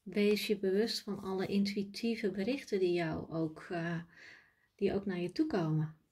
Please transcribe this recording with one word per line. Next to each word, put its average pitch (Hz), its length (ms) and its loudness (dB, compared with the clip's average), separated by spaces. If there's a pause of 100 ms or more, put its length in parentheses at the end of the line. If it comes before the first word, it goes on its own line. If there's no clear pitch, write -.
wees 208 460 2
je 208 100 4
bewust 202 420 2
van 196 200 -6
alle 190 260 -2
intuïtieve 202 840 0
berichten 202 480 -2
die 180 140 4
jou 165 380 -2
ook, 160 380 -2
eh, 170 300 -2 (760)
die - 180 0
ook 196 120 -2
naar 180 140 -2
je 175 120 -2
toe 311 160 0
komen. 156 480 0 (160)